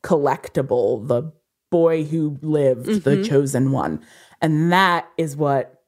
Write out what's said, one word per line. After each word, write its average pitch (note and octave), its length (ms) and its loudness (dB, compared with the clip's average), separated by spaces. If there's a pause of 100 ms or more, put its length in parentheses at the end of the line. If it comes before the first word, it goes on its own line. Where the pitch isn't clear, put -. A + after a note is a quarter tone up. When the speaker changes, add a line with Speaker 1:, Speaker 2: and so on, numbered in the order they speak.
Speaker 1:
collectible, C3 1040 0
the B2+ 240 -2 (400)
boy E3 320 2
who D3+ 360 -4
lived, C#3 460 0
the - 300 0
Speaker 2:
Mm-hmm. G3 80 -2
Speaker 1:
chosen C#3 480 0
one. D#2 280 -4 (400)
And D#3+ 320 0
that F3+ 360 2 (100)
is D3 180 -4
what C#3+ 520 -2